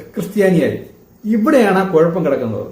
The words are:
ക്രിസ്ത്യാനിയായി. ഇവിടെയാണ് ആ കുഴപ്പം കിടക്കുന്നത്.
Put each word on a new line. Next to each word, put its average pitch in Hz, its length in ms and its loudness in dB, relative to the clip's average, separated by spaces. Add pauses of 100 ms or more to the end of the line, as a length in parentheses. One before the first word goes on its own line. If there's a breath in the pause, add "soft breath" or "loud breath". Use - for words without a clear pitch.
(140)
ക്രിസ്ത്യാനിയായി. 170 640 0 (460)
ഇവിടെയാണ് 220 540 2
ആ 185 100 0
കുഴപ്പം 165 380 2
കിടക്കുന്നത്. 120 460 -4